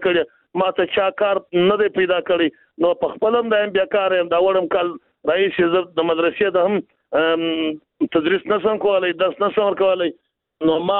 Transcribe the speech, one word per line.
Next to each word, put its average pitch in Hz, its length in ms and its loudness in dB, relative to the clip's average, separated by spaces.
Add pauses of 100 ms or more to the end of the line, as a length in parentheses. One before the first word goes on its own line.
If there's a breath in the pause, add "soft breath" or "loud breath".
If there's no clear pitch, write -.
کړې. 175 180 0 (380 soft breath)
ما 185 60 0 (100)
ته 185 80 2 (100)
چا 196 120 0 (140)
کار 202 180 0 (300)
نه 208 120 2
دی 208 160 0
پیدا 180 220 0 (100)
کړی. 170 200 2 (340 soft breath)
نو 175 180 2
په 160 140 -4
خپل 226 240 0
هم 233 100 -2
دا 214 140 2
یم 208 140 -6
بیکاره 190 420 0
یم. 175 140 -2
دا 170 100 4
وړم 185 320 2
کال 175 120 0 (420)
راهیسې 180 440 0
زه 185 80 2 (160)
د 165 120 0
مدرسې 165 440 0
د 180 40 0 (100)
هم، 208 80 -2 (460)
ام، 160 840 -2 (100)
تدریس 170 340 0
نه 208 140 0
شم 214 200 0
کولی، 190 260 0 (120)
درس 185 180 -2
نه 202 140 2
شم 208 140 2
ورکولی. 185 420 0 (500)
نو 160 180 2
ما 190 200 0